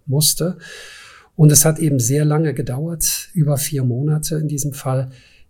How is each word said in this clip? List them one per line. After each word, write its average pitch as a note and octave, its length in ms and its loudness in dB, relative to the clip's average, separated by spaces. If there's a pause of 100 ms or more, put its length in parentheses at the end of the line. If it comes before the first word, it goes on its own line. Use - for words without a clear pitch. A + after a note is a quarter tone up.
musste. D3+ 500 0 (800)
Und D3+ 160 8
es - 140 4
hat D#3 120 2
eben D3+ 220 0
sehr C3+ 260 0
lange D3+ 300 0
gedauert, D3 800 -6
über D3 240 2
vier C3+ 260 -2
Monate D3+ 540 0
in D3+ 100 -2
diesem C#3+ 260 -4
Fall, C3 380 -4 (380)